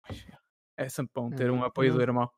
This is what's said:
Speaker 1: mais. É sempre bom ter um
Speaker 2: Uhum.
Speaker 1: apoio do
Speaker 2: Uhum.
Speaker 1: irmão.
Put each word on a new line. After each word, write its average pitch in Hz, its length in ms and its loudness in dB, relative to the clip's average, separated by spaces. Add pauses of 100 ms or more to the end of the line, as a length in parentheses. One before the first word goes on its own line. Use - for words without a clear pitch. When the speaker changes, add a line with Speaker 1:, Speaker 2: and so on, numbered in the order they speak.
Speaker 1:
mais. - 180 -14 (500)
É 131 120 -4
sempre 131 260 -6
bom 120 160 -4
ter 127 200 0
um 127 80 2
Speaker 2:
Uhum. 123 60 0
Speaker 1:
apoio 131 280 2
do 123 40 2
Speaker 2:
Uhum. 123 60 4
Speaker 1:
irmão. 123 360 0